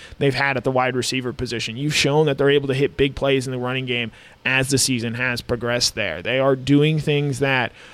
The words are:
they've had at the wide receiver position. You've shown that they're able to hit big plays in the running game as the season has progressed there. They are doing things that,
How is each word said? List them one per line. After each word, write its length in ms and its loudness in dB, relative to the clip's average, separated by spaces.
they've 160 2
had 240 0
at 60 -4
the 60 0
wide 240 2
receiver 380 -2
position. 460 -6
You've 160 -2
shown 320 4
that 100 0
they're 140 4
able 180 2
to 60 0
hit 240 0
big 160 2
plays 320 0
in 40 -6
the 80 -6
running 280 -4
game 260 -4
as 240 0
the 100 2
season 360 -2
has 260 -2
progressed 540 -2
there. 280 -4
They 160 0
are 160 4
doing 440 4
things 400 -2
that, 340 0